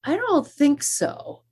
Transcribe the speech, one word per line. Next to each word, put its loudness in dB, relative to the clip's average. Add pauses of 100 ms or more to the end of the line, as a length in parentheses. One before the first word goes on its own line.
I -2
don't 2
think 2
so -6